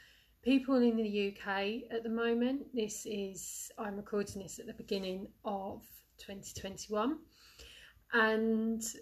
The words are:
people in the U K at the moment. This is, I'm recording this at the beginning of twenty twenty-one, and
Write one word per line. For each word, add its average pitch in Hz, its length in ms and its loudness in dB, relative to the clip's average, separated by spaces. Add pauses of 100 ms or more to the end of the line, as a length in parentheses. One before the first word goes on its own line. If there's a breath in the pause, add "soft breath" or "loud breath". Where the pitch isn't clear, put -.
(400 loud breath)
people 262 360 6
in 240 200 8
the 226 100 2
U 202 260 0
K 202 580 -2
at 226 120 -2
the 233 60 -6
moment. 233 680 2
This 214 300 -2
is, 196 720 -6
I'm 208 220 -6
recording 202 440 -4
this 165 160 -12
at - 80 -12
the 220 60 -10
beginning 190 560 -4 (160)
of 202 380 -4 (360)
twenty - 400 -12
twenty-one, 208 600 -2 (960 loud breath)
and 220 680 4 (200)